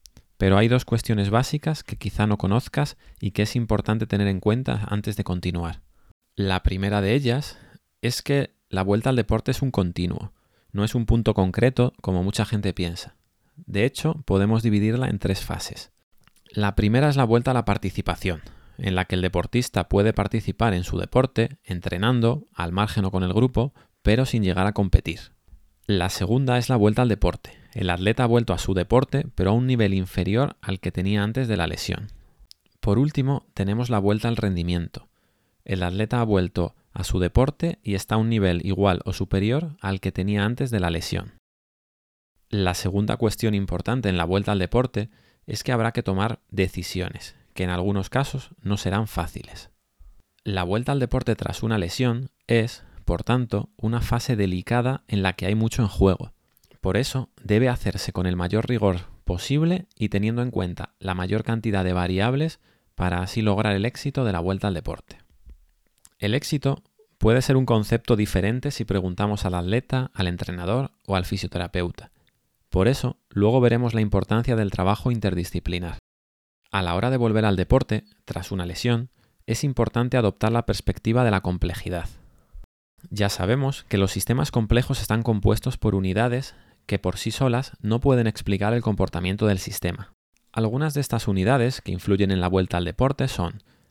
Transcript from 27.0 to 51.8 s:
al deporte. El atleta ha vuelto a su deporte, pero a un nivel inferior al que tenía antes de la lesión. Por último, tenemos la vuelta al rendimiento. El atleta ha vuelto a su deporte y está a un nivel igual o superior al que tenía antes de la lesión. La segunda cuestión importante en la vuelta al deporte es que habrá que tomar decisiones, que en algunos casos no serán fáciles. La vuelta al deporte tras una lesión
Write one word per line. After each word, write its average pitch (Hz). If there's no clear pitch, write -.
al 123
deporte. -
El 92
atleta 95
ha 123
vuelto 117
a 82
su -
deporte, 120
pero 92
a 104
un 123
nivel 110
inferior 95
al 95
que 87
tenía 101
antes 117
de 110
la 85
lesión. -
Por 104
último, 139
tenemos 104
la 110
vuelta 104
al 117
rendimiento. 87
El 92
atleta 107
ha -
vuelto 92
a 95
su -
deporte 131
y 101
está 110
a 110
un 113
nivel 95
igual 95
o 95
superior 117
al 98
que -
tenía 101
antes 123
de 113
la 87
lesión. 90
La 92
segunda 101
cuestión 107
importante 98
en 92
la 85
vuelta 98
al 101
deporte 110
es -
que 131
habrá 113
que -
tomar 98
decisiones, -
que 92
en 90
algunos 92
casos 135
no 101
serán 101
fáciles. -
La 95
vuelta 110
al 139
deporte 123
tras -
una 113
lesión 120